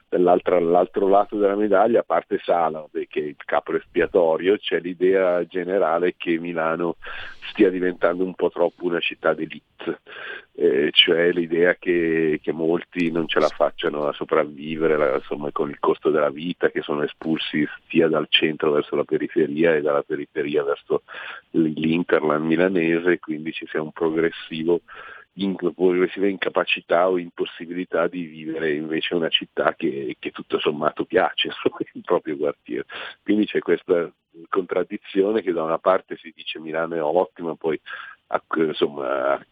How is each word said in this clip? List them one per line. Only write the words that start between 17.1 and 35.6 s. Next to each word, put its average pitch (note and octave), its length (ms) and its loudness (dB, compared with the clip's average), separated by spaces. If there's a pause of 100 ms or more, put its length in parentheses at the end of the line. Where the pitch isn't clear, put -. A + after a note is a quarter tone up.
sia E2 200 4
dal D#2 200 0
centro D#2 440 2
verso D2 240 0
la D2 80 0
periferia D#2 680 0
e D2+ 80 2
dalla C#2+ 200 0
periferia D2 600 -4
verso C#2+ 400 -2 (480)
l-, D#2+ 240 2
l'hinterland D#2 680 0
milanese, E2+ 760 2
quindi D#2 340 -8
ci - 140 -10
sia D#2 160 -4
un D2+ 100 -10
progressivo E2 880 -2 (580)
in-, F#2+ 180 -2
progressiva F2+ 680 0
incapacità F2+ 840 0
o F#2 100 2
impossibilità F2 880 -4
di F2+ 180 -6
vivere D#2 500 -4
invece D#2 400 -4
una E2 140 0
città - 460 -2
che, C#2 440 -4
che - 120 -8
tutto - 280 -4
sommato D#2 460 -2
piace, - 440 0
<laughs> - 0 -
insomma, - 300 -2 (140)
il A3+ 120 -14
proprio D#2 320 0
quartiere. C#2 500 -4 (360)
Quindi G#2 240 2
c'è E2 140 -2
questa E2+ 500 0 (380)
contraddizione G2 960 0
che F2 100 0
da E2 120 -2